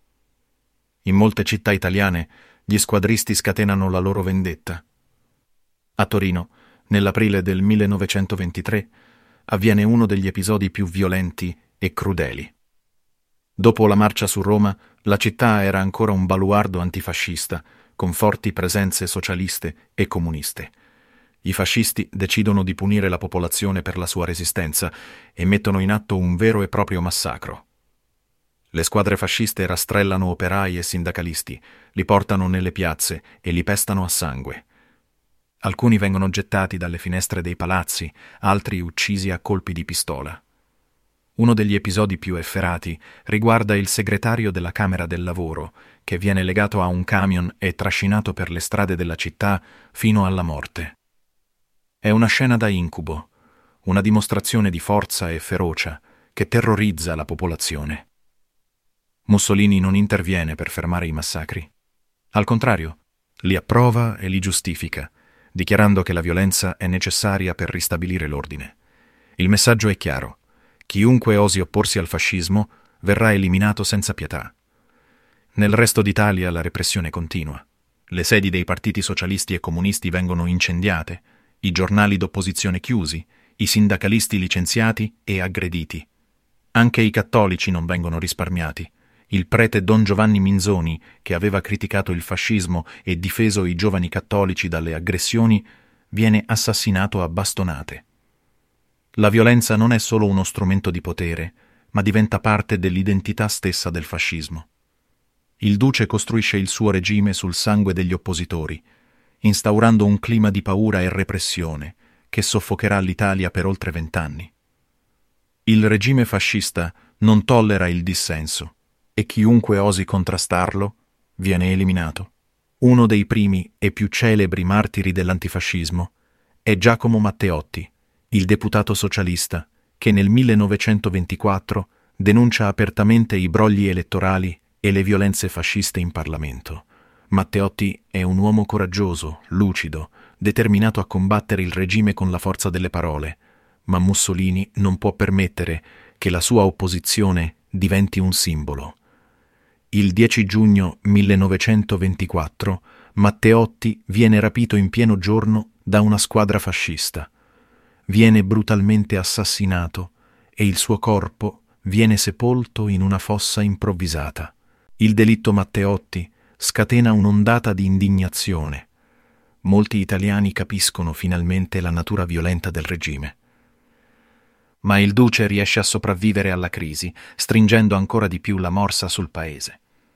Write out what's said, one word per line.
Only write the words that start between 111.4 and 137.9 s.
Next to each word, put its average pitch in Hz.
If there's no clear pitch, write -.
che 110
soffocherà 101
l'Italia 95
per 90
oltre 95
vent'anni. 80
Il 110
regime 113
fascista 92
non 107
tollera 104
il 87
dissenso 80
e 107
chiunque 110
osi 98
contrastarlo 92
viene 92
eliminato. 92
Uno 123
dei 104
primi 98
e 101
più 104
celebri 98
martiri 95
dell'antifascismo 87
è 110
Giacomo 113
Matteotti, 92
il 98
deputato 104
socialista, 90
che 117
nel 98
millenovecentoventiquattro 104
denuncia 110
apertamente 110
i 92
brogli 101
elettorali 92
e 101
le 98
violenze 98
fasciste -
in 87
Parlamento. 78
Matteotti 98